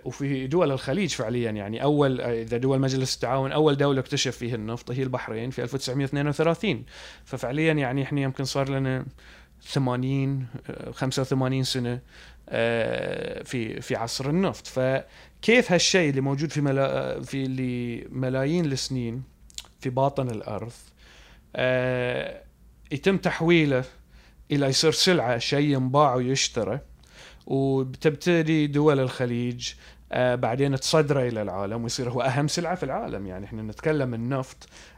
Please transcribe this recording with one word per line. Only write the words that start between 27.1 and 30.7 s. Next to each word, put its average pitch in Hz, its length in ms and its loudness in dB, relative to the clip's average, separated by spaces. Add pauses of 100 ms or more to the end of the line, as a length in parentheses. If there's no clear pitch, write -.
وبتبتدي 147 1200 2
دول 143 320 4
الخليج، 123 720 -2 (420)
آه، 123 240 2
بعدين 131 400 2